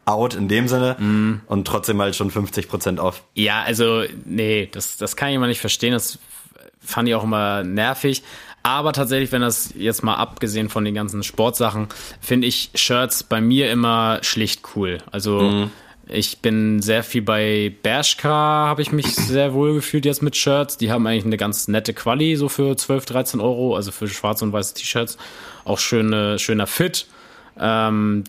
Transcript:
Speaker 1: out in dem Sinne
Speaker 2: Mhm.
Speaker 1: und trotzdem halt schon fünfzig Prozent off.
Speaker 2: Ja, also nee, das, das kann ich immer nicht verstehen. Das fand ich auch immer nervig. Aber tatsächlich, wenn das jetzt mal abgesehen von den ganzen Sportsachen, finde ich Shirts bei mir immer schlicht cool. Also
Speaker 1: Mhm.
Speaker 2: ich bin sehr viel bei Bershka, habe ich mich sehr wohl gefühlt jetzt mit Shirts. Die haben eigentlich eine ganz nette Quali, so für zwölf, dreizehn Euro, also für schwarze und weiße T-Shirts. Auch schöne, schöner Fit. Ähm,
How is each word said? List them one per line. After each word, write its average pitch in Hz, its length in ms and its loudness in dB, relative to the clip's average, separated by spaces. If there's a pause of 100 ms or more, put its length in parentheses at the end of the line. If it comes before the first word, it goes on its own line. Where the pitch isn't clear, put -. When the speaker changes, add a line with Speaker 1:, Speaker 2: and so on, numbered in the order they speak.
Speaker 1:
out 107 300 0
in 98 120 -2
dem 113 200 2
Sinne 127 320 2
Speaker 2:
Mhm. 107 480 2
Speaker 1:
und 101 200 0
trotzdem 107 320 0
halt 98 160 0
schon 101 160 -2
fünfzig 101 380 -4
Prozent - 300 -2
off. 90 240 -2 (100)
Speaker 2:
Ja, 104 300 0
also 113 400 0 (200)
nee, 107 480 -2
das, - 260 -8
das - 180 -6
kann 139 140 -2
ich 139 60 0
immer 127 120 2
nicht 120 120 0
verstehen. 120 340 0
Das - 260 -4 (600)
fand 120 300 -2
ich 113 60 2
auch 107 80 0
immer 104 400 0
nervig. 113 600 0 (400)
Aber 143 300 0
tatsächlich, 135 380 0
wenn 127 100 2
das 120 340 -2
jetzt 107 280 -2
mal 110 120 2
abgesehen 107 540 -2
von 107 160 -2
den 104 100 -2
ganzen 104 280 -4
Sportsachen, 110 640 0 (340)
finde 123 260 2
ich - 260 -2
Shirts - 500 2
bei 110 180 0
mir 127 280 4
immer 113 520 2
schlicht - 400 -2 (140)
cool. 92 240 -2 (120)
Also 101 300 0
Speaker 1:
Mhm. 101 300 0 (360)
Speaker 2:
ich - 320 -4
bin 107 440 2
sehr 110 200 2
viel 120 200 -2
bei 107 500 2 (100)
Bershka, 139 460 2
habe 151 540 2
ich - 80 -6
mich 147 240 0
sehr 131 380 2
wohl 147 220 4
gefühlt 147 300 0
jetzt 143 180 0
mit 147 120 0
Shirts. 143 420 2
Die 110 140 0
haben 117 160 2
eigentlich 113 180 0
eine 110 120 0
ganz 101 300 -2
nette 110 280 0
Quali, 151 400 2
so 143 140 2
für 139 280 0
zwölf, 135 280 -2
dreizehn 127 340 -2
Euro, 120 360 0
also 98 160 -2
für 107 160 -6
schwarze 104 380 -2
und 104 80 0
weiße 104 220 -2
T-Shirts. - 420 -4 (460)
Auch 98 160 0
schöne, 107 600 2
schöner 107 280 0
Fit. - 400 -2 (520)
Ähm, 107 680 2